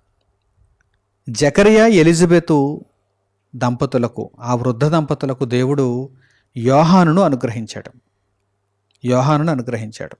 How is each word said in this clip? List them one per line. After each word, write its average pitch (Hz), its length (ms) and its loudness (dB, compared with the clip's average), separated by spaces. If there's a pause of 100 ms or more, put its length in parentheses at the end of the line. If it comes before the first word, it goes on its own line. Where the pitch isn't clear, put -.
(1300)
జకరియా 202 560 4
ఎలిజబెతు 165 1000 2 (720)
దంపతులకు, 120 760 -4 (100)
ఆ 120 140 -6
వృద్ధ 120 300 -2
దంపతులకు 147 600 -4
దేవుడు 127 640 -2 (480)
యోహానును 160 680 2
అనుగ్రహించాడు. 120 680 -4 (1160)
యోహానును 147 460 0
అనుగ్రహించాడు. 113 680 -10